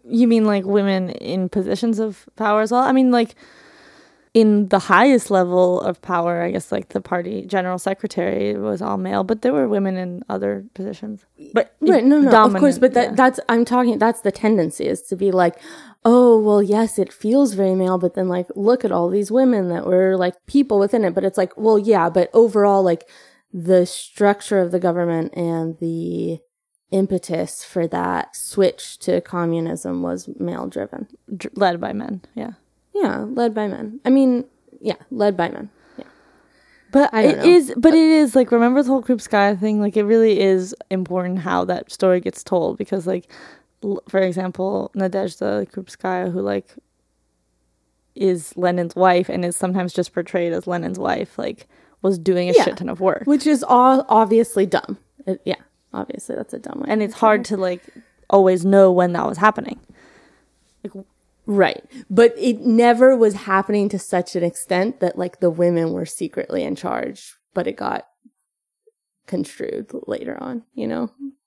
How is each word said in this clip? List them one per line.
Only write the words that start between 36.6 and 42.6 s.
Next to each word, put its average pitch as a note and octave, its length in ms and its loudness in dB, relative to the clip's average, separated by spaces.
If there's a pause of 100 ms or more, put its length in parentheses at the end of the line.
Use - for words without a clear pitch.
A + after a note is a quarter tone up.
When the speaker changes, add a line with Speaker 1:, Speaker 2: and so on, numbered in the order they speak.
Speaker 1:
But C#4 200 4
Speaker 2:
I A3 120 2
don't C#4+ 80 4
Speaker 1:
it - 80 -4
Speaker 2:
know. - 60 -4
Speaker 1:
is, E4+ 240 6
but A#3+ 120 -6
Speaker 2:
But D#4+ 140 6
Speaker 1:
it D#4+ 140 6 (120)
is, C4+ 140 0
like, B3+ 160 4
remember B3 320 2
the B3 60 -2
whole C4+ 120 0
Krupskaya G#3 580 0
thing? G#3+ 220 0
Like, G3+ 160 -2
it G#3 60 2
really A3 360 4
is F#3+ 360 0 (160)
important F#3 480 -4
how F3 260 -2
that F3+ 260 -6
story F#3 300 2
gets - 220 -8
told - 340 -2